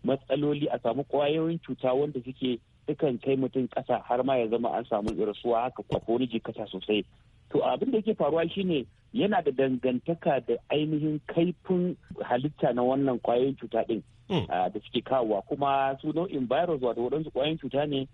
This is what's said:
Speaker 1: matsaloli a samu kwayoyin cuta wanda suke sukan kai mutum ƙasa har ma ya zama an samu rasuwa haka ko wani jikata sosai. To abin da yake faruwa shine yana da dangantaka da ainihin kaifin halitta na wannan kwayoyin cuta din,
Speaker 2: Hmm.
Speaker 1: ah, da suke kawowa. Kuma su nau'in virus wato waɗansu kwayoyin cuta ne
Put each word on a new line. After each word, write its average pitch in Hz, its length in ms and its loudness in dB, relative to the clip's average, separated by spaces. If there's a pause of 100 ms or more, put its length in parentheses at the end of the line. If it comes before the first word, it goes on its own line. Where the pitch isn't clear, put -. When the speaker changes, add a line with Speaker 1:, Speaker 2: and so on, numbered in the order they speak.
Speaker 1:
matsaloli 143 680 0
a 123 100 -2
samu 127 220 0
kwayoyin 160 560 0
cuta 127 320 -2
wanda 139 320 0
suke 127 340 -4 (300)
sukan 147 320 0
kai 135 160 2
mutum 131 320 0
ƙasa 123 340 -2
har 123 220 0
ma 135 120 2
ya 113 120 2
zama 117 240 0
an 117 160 -2
samu 110 240 0
rasuwa 107 560 0
haka 107 140 -10
ko - 180 -2 (120)
wani 127 140 2
jikata 113 460 -6
sosai. 98 320 0 (480)
To - 80 2
abin 127 320 0
da 220 80 2
yake 214 160 0
faruwa 165 340 2
shine 170 360 0 (260)
yana 185 320 2
da 143 80 4
dangantaka 131 880 0
da 120 160 -2 (140)
ainihin 151 580 0
kaifin 180 680 0 (280)
halitta 131 480 0
na 120 100 0
wannan 131 380 2
kwayoyin 127 400 2
cuta 113 240 -2
din, 110 180 -2 (260)
Speaker 2:
Hmm. 160 200 0
Speaker 1:
ah, 90 200 2
da 104 120 -4
suke - 240 -4
kawowa. 110 420 0
Kuma 139 540 0
su 156 120 -4
nau'in 151 360 -2
virus 156 320 2
wato 117 240 0
waɗansu 151 280 -2
kwayoyin 156 280 0
cuta 143 260 -2
ne 135 280 -4